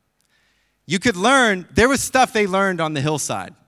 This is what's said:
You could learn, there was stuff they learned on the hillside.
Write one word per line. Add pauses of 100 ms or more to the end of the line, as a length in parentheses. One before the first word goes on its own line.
(880)
You
could
learn,
there
was
stuff
they
learned
on
the
hillside. (140)